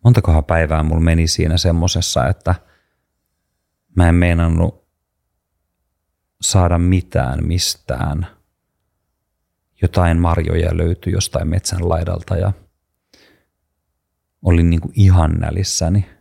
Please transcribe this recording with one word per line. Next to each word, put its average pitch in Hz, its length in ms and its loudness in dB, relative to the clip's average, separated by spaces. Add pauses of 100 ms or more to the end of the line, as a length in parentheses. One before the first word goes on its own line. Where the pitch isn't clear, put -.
montakohan 87 400 4
päivää 80 380 0
mulla 78 180 -2
meni 82 260 2
siinä 85 320 -2
semmosessa, 82 680 0
että - 260 -2 (1400)
mä 87 120 4
en 85 60 4
meinannut 85 720 0 (1600)
saada 87 380 2
mitään 78 680 -2
mistään. 80 800 -4 (1600)
Jotain 85 380 0
marjoja 82 560 -2
löytyi 85 360 -4
jostain 78 360 -4
metsän 87 400 -4
laidalta 85 480 -4
ja 95 160 -2 (1900)
olin 85 280 4
niinku 82 240 -2
ihan 87 440 4
nälissäni. 85 680 -2 (140)